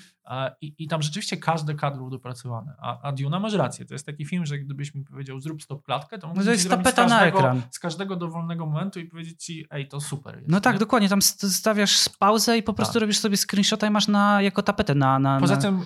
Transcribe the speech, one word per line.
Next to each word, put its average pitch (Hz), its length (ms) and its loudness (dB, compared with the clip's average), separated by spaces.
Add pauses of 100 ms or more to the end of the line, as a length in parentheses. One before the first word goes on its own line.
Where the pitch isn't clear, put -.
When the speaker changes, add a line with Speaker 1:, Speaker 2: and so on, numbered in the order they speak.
(240)
Speaker 1:
E, 131 360 -6
i, 151 180 -12
i 156 100 -8
tam 156 140 0
rzeczywiście 185 340 -4
każde 156 380 -2
kadr 143 220 -4
był 127 140 -10
dopracowane. 123 680 -10
A, 120 240 -10
a 143 100 -6
Duna, 139 280 -4
masz 214 140 -4
rację, 131 300 -2
to 127 100 -16
jest 135 120 -14
taki 147 200 -10
film, 175 200 -4
że 147 120 -4
gdybyś 143 360 -10
mi 139 100 -8
powiedział: 135 360 -12
„Zrób 151 220 -10
stop 139 200 -14
klatkę”, 147 360 -6
to 170 80 -14
Speaker 2:
No - 20 -10
Speaker 1:
mógłbym 190 180 -2
Speaker 2:
to 226 40 4
Speaker 1:
ci - 20 6
Speaker 2:
jest 208 160 2
Speaker 1:
zrobić 185 160 2
Speaker 2:
tapeta 254 240 4
Speaker 1:
z - 20 4
Speaker 2:
na 233 80 6
Speaker 1:
każdego, 190 200 6
Speaker 2:
ekran. 127 320 4
Speaker 1:
z - 80 -14
każdego 180 380 -6
dowolnego 165 500 -6
momentu 175 340 -4
i 165 40 -10
powiedzieć 165 400 -16
ci: 160 260 -12
„Ej, 143 180 -8
to 143 120 -10
super - 360 -10
jest”, 143 140 -12
Speaker 2:
No 185 100 4
tak, 240 120 4
Speaker 1:
nie? 214 60 0
Speaker 2:
dokładnie, 214 300 2
tam 196 140 2
st-, - 300 0
stawiasz 202 560 2 (100)
pauzę 220 400 4
i 214 40 0
po 220 120 -2
prostu 202 200 -2
Speaker 1:
Tak. 233 60 4
Speaker 2:
robisz 208 180 0
sobie 202 180 0
screenshota 208 500 0
i 214 40 2
masz 208 180 2
na, 202 340 6
jako 196 200 2
tapetę 202 320 0
na, 135 240 4
na, 135 220 4
Speaker 1:
Poza 135 160 4
Speaker 2:
na 139 60 2
Speaker 1:
tym, 190 240 2